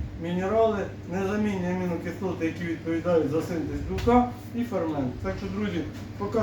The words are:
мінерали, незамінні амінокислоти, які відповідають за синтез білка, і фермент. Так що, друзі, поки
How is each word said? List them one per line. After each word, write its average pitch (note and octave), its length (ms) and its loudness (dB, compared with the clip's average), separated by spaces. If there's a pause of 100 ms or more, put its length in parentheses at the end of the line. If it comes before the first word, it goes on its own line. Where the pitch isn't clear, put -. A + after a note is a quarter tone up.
(220)
мінерали, G3 560 4 (340)
незамінні G3 540 0
амінокислоти, F3 800 -2
які E3 180 -4
відповідають E3 640 2
за D#3 120 2
синтез C#3+ 460 -2
білка, A#3+ 400 6 (260)
і A#3 100 -2
фермент. D#3 580 -2
Так F#3+ 160 -2
що, G3 80 -6 (120)
друзі, F3+ 220 0 (380)
поки G#3 240 0